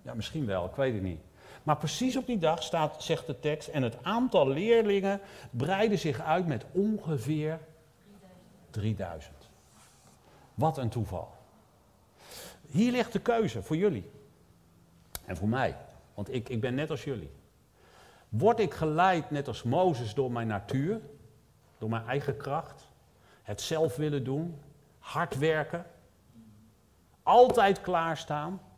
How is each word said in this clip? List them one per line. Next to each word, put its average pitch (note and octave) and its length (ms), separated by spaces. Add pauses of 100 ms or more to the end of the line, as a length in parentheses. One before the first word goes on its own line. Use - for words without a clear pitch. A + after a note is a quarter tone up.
Ja, A#2+ 120
misschien B2 320
wel, F#2 200
ik F2+ 100
weet C3+ 180
het G2 100
niet. E2 180 (420)
Maar D3+ 140
precies B3+ 400
op B3+ 80
die A#3+ 120
dag D#3+ 260
staat, D#3 400
zegt - 240
de - 120
tekst, D3+ 280
en C#3 160
het A#2 200
aantal G3+ 440
leerlingen G3 720 (300)
breidde F#3+ 460
zich D3+ 240
uit E3 260
met B2 240
ongeveer D#3 880 (1080)
drieduizend. F#2+ 800 (1040)
Wat D3 240
een B2 120
toeval. F#2 500 (1300)
Hier G#3+ 240
ligt A#3+ 220
de G3 60
keuze A3+ 420
voor D#3 160
jullie. E3+ 340 (1120)
En F#2 120
voor G2+ 100
mij. A2+ 300 (360)
Want G#2+ 200
ik, A#2 160
ik A#2 120
ben B2+ 140
net D3+ 140
als D3 140
jullie. G2+ 280 (1000)
Word G#3 300
ik G3+ 140
geleid E3 580
net C#3+ 160
als A2+ 160
Mozes B2 500
door C3 180
mijn A#2 160
natuur, C#3 540 (760)
door A2 120
mijn A2 160
eigen C3+ 320
kracht, - 500 (560)
het - 180
zelf D#3+ 340
willen C#3+ 280
doen, D3+ 380 (380)
hard D#3 380
werken, D#3 480 (1400)
altijd G3+ 580
klaarstaan? E3 800 (160)